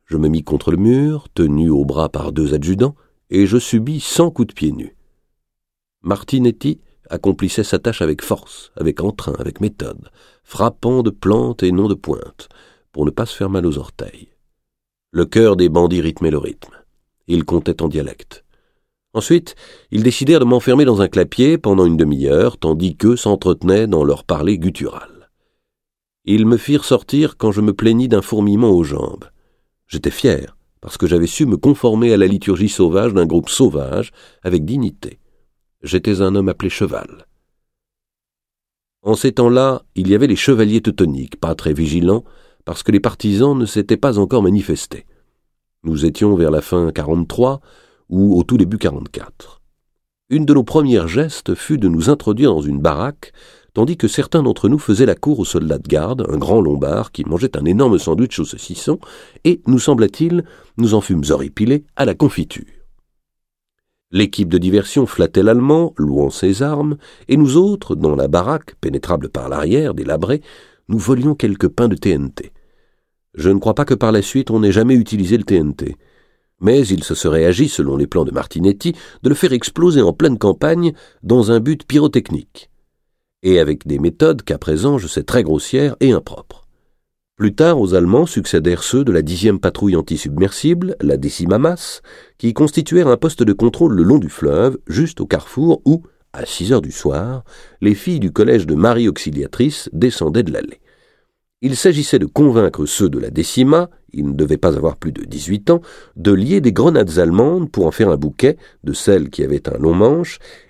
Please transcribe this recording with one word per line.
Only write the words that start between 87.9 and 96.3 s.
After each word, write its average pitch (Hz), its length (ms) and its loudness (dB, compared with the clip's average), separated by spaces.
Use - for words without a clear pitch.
Allemands 95 320 4
succédèrent 87 580 -2
ceux 135 200 0
de 127 80 0
la 85 100 2
dixième 90 380 0
patrouille 95 380 0
antisubmersible, 139 1040 -2
la 143 160 2
Décima 87 400 -2
Masse, 165 440 -4
qui 117 160 -2
constituèrent 160 560 2
un 120 80 4
poste - 260 -2
de 107 80 4
contrôle 117 420 2
le 87 100 2
long 127 160 4
du 80 100 -4
fleuve, 87 480 0
juste 123 320 -4
au 95 60 -6
carrefour 135 580 -2
où, 165 200 2